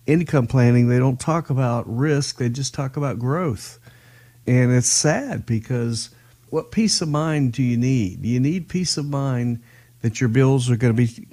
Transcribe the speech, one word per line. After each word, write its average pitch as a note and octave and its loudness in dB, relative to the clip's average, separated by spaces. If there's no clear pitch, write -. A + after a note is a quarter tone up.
income D3+ 2
planning. A#2+ 4
They B2 2
don't B2+ 0
talk E3 -2
about B2 -2
risk. C#3+ -2
They B2 -2
just C3 -6
talk C3 -6
about C#3 -4
growth. C3 -4
And B2 4
it's B2 2
sad F#3+ -2
because A#2 -4
what D#3 -6
peace G#3+ 0
of E3+ -4
mind D3 0
do C#3 -2
you A#2+ 0
need? A#2 0
You A#2+ 0
need D#3+ -2
peace F3+ -4
of C#3+ -6
mind B2 -2
that A2+ -2
your A#2+ 2
bills C3 4
are A#2+ 2
gonna A#2 2
be A#2+ 2